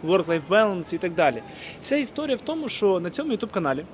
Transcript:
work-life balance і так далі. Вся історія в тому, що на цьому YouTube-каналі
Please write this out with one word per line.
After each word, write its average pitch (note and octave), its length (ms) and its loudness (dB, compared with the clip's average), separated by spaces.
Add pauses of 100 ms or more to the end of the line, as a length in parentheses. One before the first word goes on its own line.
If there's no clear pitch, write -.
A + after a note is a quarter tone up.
work-life E3 460 2
balance G3 440 4
і E3 40 -4
так E3+ 160 -4
далі. C3+ 280 2 (400)
Вся C#4 140 0
історія C#4+ 400 -2
в - 40 -10
тому, D#4 280 -4
що F#3+ 320 2
на F3 100 -4
цьому C#4+ 220 -2
YouTube-каналі E3 600 -2